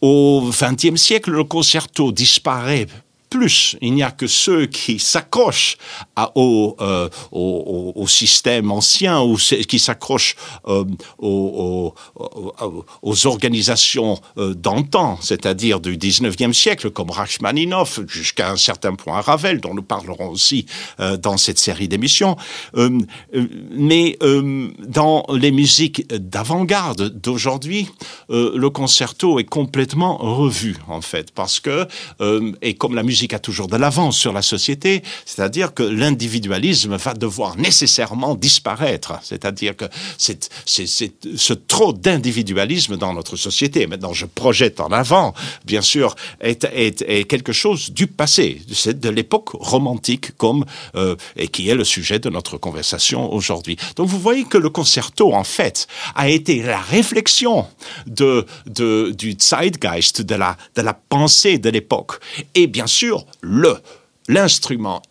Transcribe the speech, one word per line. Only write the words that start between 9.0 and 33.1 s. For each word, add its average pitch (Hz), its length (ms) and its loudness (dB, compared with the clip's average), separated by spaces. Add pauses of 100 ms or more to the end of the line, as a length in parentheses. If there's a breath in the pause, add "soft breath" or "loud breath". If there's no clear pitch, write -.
ou 120 160 4
c'est, 110 280 2
qui 117 160 0
s'accrochent, - 560 0 (320 loud breath)
euh, 98 160 0 (340 loud breath)
au, 95 760 -2 (220 soft breath)
au, - 80 -16 (380)
au, 87 240 -8 (180 soft breath)
aux 104 240 2
organisations, 117 960 2 (180 soft breath)
euh, 98 160 -2
d'antan, 120 680 0
c'est-à-dire 98 600 0
du 90 160 -6
dix-neuvième 101 580 0
siècle, 196 380 0
comme 87 180 -6
Rachmaninoff, 151 960 -2
jusqu'à 90 420 -4
un 98 80 -2
certain 95 380 0
point 90 260 -6
Ravel, 151 400 0
dont 87 140 -8
nous 98 80 -6
parlerons 92 460 -6
aussi, 95 380 0 (340 loud breath)
euh, 95 160 0
dans 98 200 0
cette 98 220 0
série 92 300 -2
d'émissions. 127 480 2 (400 loud breath)
Euh, 127 200 4 (380 loud breath)
euh, 123 140 0 (240)
mais, 156 500 4
euh, 139 480 2 (160)
dans 151 480 2
les 139 160 4
musiques 143 640 2
d'avant-garde 120 920 -2 (120)
d'aujourd'hui, 135 680 -2 (420 loud breath)
euh, 120 240 2
le 131 160 2
concerto 139 680 2
est 110 40 0
complètement 143 720 0
revu, 113 600 -2 (100)
en 82 140 -8
fait, 80 320 -8
parce - 260 -4
que, 170 300 -2 (320 loud breath)
euh, 107 320 0 (100)
et 110 120 -2
comme 123 200 -4
la 113 80 -2
musique 120 140 0 (160)